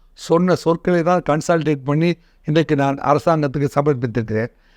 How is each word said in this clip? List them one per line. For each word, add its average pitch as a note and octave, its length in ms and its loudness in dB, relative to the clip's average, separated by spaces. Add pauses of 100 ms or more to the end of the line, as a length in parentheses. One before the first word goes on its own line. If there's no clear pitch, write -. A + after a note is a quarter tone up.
(140)
சொன்ன F3 420 2
சொற்களை E3+ 480 0
தான் F3 260 2
கன்சாலிடேட் D3+ 540 0
பண்ணி D#3 300 0 (320)
இன்றைக்கு D3+ 300 0
நான் C#3 200 0
அரசாங்கத்துக்கு C#3+ 720 0 (120)
சமர்ப்பித்திருக்கிறேன். A#2 680 -2 (300)